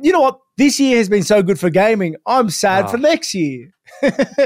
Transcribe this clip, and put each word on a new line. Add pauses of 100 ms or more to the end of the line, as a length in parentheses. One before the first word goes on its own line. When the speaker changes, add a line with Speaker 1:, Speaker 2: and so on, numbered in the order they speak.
Speaker 1:
you
know
what? (200)
This
year
has
been
so
good
for
gaming. (100)
I'm
sad
Speaker 2:
Oh.
Speaker 1:
for
next
year. (300)
<laughs> (340)